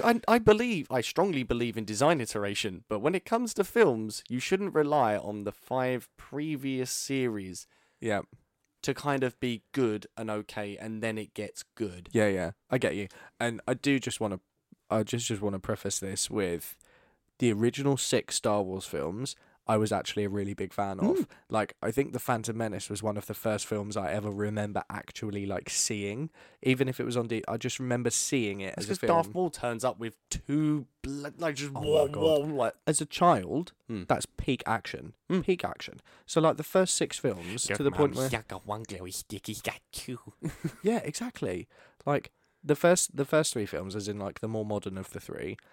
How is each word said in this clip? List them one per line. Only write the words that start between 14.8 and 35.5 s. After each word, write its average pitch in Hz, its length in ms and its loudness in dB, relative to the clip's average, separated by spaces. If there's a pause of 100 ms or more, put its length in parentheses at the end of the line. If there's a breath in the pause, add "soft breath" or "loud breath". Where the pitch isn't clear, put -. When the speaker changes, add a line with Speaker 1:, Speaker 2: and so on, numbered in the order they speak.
Speaker 2:
I 110 140 2
just, 113 240 -2
just 101 160 -4
wanna 101 180 0
preface - 380 -4
this 95 320 -4
with 92 440 -2 (640 soft breath)
the 120 140 4
original 127 460 2
six - 380 0
Star 104 260 2
Wars 92 240 -6
films, 90 500 -4 (320 soft breath)
I 110 100 6
was 107 120 4
actually 104 320 0
a 101 60 0
really 101 260 -4
big 95 180 -6
fan 98 280 -4
of. 285 160 4
Speaker 1:
Mm. 359 100 0 (240 soft breath)
Speaker 2:
Like, 107 320 0
I 110 80 0
think 139 220 0
The 120 80 -4
Phantom 113 360 -2
Menace 110 320 -4
was 104 140 -6
one 107 140 0
of 101 100 -8
the 107 80 -8
first - 320 -2
films 104 300 -4
I 95 160 -2
ever 104 180 -2
remember 104 580 -2
actually, 101 560 -6
like, 98 240 -4
seeing, 107 640 -2 (320 soft breath)
even 131 260 4
if 127 120 -4
it 120 40 -2
was 120 120 -2
on 120 100 0
D-, 113 220 -2
I 117 80 -2
just 120 240 -4
remember 123 300 0
seeing 104 500 0
it 95 160 -8
Speaker 1:
That's 101 120 -6
Speaker 2:
as 190 100 -2
a - 20 -20
Speaker 1:
'cause - 80 0
Darth 165 180 4
Speaker 2:
film. 104 80 -12
Speaker 1:
Maul 180 160 0
turns 117 340 -4
up 120 140 0
with 113 160 -6 (160)
two 151 560 0 (160)
bl-, 143 360 -8
like, 156 180 -2
just 143 180 -6
Speaker 2:
Oh 139 60 -6
my 147 40 -4
Speaker 1:
whoa, 151 240 6
Speaker 2:
God. 147 140 -4
Speaker 1:
whoa, 156 320 4
like 120 200 2 (120)
Speaker 2:
As 156 140 2
a 156 60 -4
child, 139 640 4 (160)
Speaker 1:
Hmm. 104 180 -4
Speaker 2:
that's - 200 2 (100)
peak - 300 0
action. - 480 -4 (140)
Speaker 1:
Hmm. 180 120 2
Speaker 2:
Peak 180 240 0